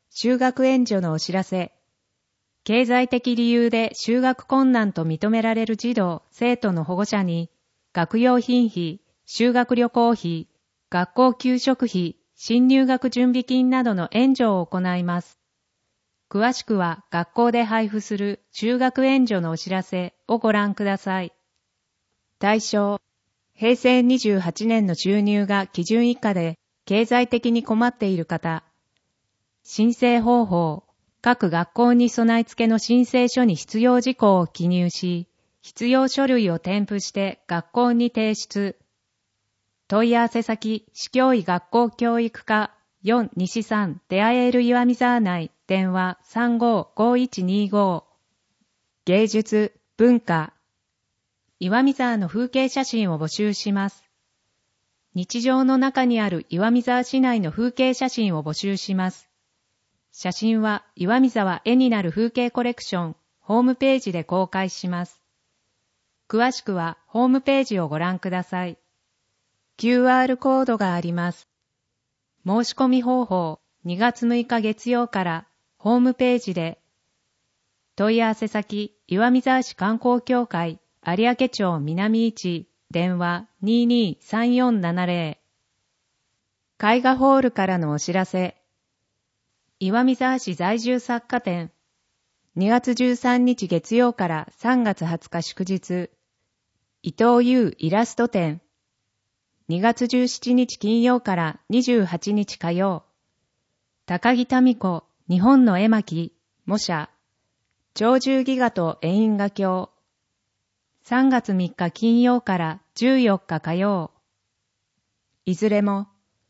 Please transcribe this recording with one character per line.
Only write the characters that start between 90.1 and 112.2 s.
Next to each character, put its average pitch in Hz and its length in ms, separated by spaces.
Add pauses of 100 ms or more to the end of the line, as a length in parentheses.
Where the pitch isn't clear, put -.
沢 254 240
市 180 160
在 202 240
住 240 200
作 240 280
家 247 120
展。 175 320 (840)
二 190 140
月 247 260
十 247 200
三 247 300
日 240 220
月 175 280
曜 247 160
か 185 160
ら 160 200 (100)
三 247 260
月 190 220
二 165 120
十 - 120
日 170 120
祝 - 240
日。 180 440 (920)
伊 160 80
藤 240 360
優 247 300
イ 160 120
ラ 214 160
ス - 100
ト 240 120
展。 170 320 (1080)
二 175 140
月 233 260
十 247 200
七 247 280
日 247 220
金 226 240
曜 247 200
か 196 140
ら 165 240 (100)
二 240 140
十 240 220
八 175 280
日 208 240
火 170 140
曜。 180 320 (1040)
高 202 280
木 247 280
民 254 140
子、 180 280 (260)
日 180 120
本 254 240
の 190 120
絵 214 120
巻、 170 440 (320)
模 196 120
写。 160 320 (840)
鳥 247 280
獣 262 200
戯 262 160
画 240 140
と 165 300
絵 160 80
印 214 280
画 202 120
経。 185 420 (1120)
三 262 260
月 233 240
三 180 160
日 175 220
金 233 300